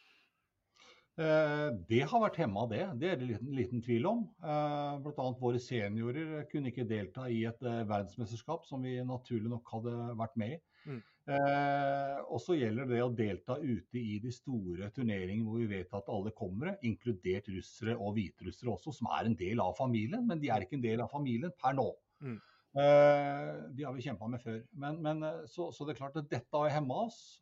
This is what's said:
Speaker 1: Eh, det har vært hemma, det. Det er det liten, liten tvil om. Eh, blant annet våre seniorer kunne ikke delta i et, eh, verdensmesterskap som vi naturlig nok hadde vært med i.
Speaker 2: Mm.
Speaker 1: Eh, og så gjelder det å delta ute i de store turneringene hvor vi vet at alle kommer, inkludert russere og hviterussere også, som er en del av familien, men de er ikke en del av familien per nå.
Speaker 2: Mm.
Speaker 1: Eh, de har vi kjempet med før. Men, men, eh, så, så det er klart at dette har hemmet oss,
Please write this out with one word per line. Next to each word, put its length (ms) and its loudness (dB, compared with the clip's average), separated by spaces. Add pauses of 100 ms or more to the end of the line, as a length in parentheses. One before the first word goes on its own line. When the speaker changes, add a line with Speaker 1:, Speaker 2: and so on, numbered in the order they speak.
(1200)
Speaker 1:
Eh, 500 4 (200)
det 220 6
har 100 6
vært 220 4
hemma, 260 2
det. 140 0 (180)
Det 80 0
er 120 0
det 100 -2
liten, 260 -4
liten 280 0
tvil 220 2
om. 180 2 (200)
Eh, 560 0
blant 220 -6
annet 180 -2
våre 220 4
seniorer 880 -2
kunne 180 -2
ikke 200 -2
delta 440 -4
i 160 2
et, 160 -8
eh, 240 0
verdensmesterskap 800 -4
som 160 -6
vi 160 -2
naturlig 480 -4
nok 240 -6
hadde 220 -4 (240)
vært 180 -4
med 220 -2
i. 0 - (280)
Speaker 2:
Mm. 120 -8 (280)
Speaker 1:
Eh, 920 2 (120)
og 80 -2
så 160 0
gjelder 320 2
det 160 2
å 80 2
delta 480 0
ute 400 -2
i 240 -2
de 80 -4
store 640 -4
turneringene 540 0
hvor 100 -2
vi 80 0
vet 300 -4
at 160 -6
alle 180 -2
kommer, 540 -6
inkludert 640 -2
russere 480 -4
og 180 -4
hviterussere 600 -4
også, 180 -10
som 160 -4
er 160 0
en 80 2
del 240 -2
av 160 2
familien, 500 0
men 140 0
de 140 0
er 100 2
ikke 160 -6
en 60 0
del 180 2
av 80 -4
familien 480 -2
per 160 2
nå. 140 2 (340)
Speaker 2:
Mm. 140 -6 (380)
Speaker 1:
Eh, 760 8 (220)
de 160 -8
har 80 -6
vi 80 -8
kjempet 260 -4
med 140 -6
før. 160 -4 (160)
Men, 260 -6
men, 220 0
eh, 240 -6
så, 240 -6
så 160 -8
det 80 -4
er 80 -10
klart 160 -6
at 100 -10
dette 300 -2
har 100 4
hemmet 380 0
oss, 100 -12 (240)